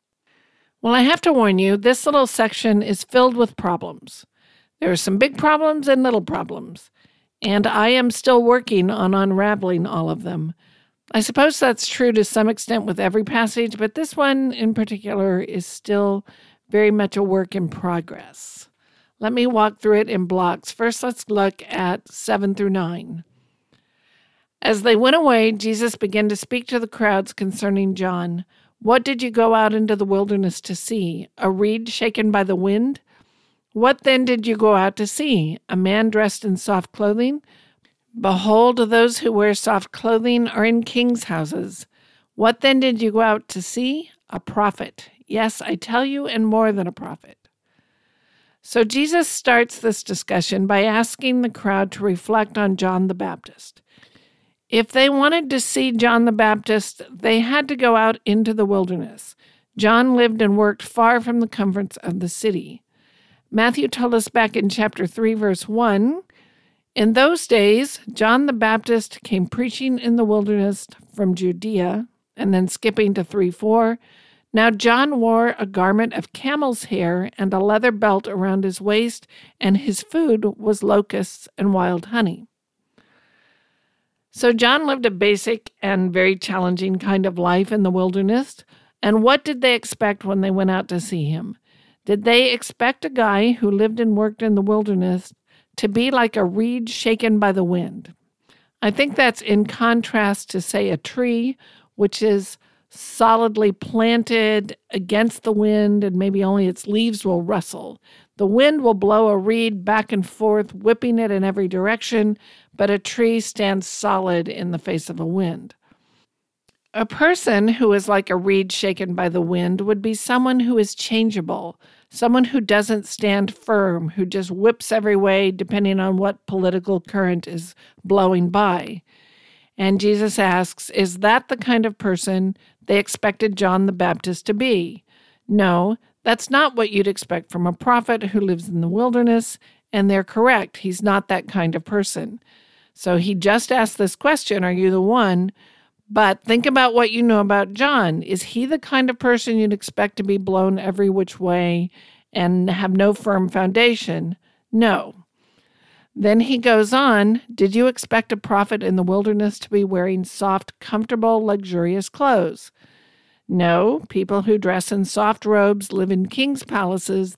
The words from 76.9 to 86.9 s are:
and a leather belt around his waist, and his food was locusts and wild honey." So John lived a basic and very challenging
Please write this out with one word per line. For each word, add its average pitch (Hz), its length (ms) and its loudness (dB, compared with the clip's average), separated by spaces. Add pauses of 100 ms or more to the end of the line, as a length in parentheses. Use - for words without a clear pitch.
and 190 160 -2
a 185 60 0
leather 220 320 2
belt 202 340 0
around 196 380 -2
his 185 160 -4
waist, 220 480 -2 (320)
and 196 160 2
his 208 260 -2
food 247 420 0 (140)
was 208 240 -2
locusts 202 720 -2
and 196 160 0
wild 180 340 -2
honey." 214 420 -4 (1800)
So 240 200 2
John 247 340 2
lived 269 200 0
a 214 40 0
basic 208 720 -2
and 185 320 0
very 185 240 2
challenging 185 600 -4